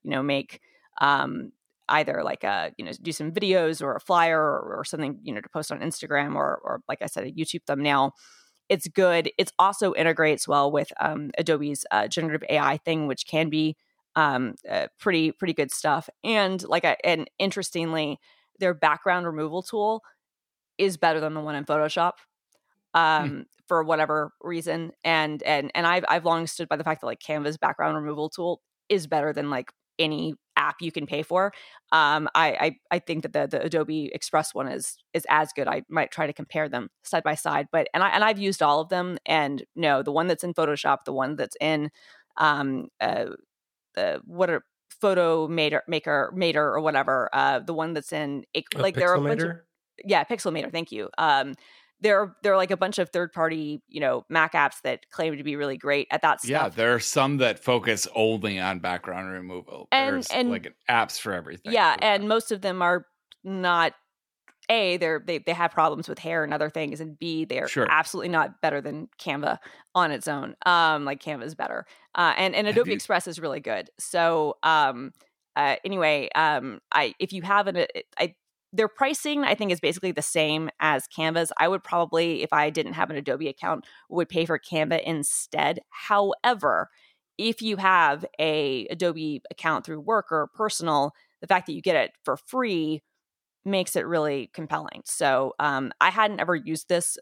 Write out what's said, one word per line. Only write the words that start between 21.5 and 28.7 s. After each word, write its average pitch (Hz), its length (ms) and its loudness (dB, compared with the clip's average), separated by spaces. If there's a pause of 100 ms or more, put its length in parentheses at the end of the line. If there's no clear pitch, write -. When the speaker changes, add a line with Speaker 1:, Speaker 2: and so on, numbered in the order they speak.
Speaker 1:
in 143 100 -6
Photoshop, 156 480 2 (800)
um, 156 360 4
Speaker 2:
Hmm. 139 120 -8 (260)
Speaker 1:
for 165 160 2
whatever 156 480 0 (100)
reason. 165 500 -6 (120)
And, 156 400 2
and, 143 320 0
and 170 100 2
I've, 175 220 2
I've 165 180 2
long 165 220 0
stood - 220 -8
by 160 80 -2
the 151 60 -6
fact 156 180 -2
that, - 60 -6
like, 113 120 -6
Canva's 151 380 -4
background 156 380 0
removal 151 340 -6
tool 175 320 -4 (280)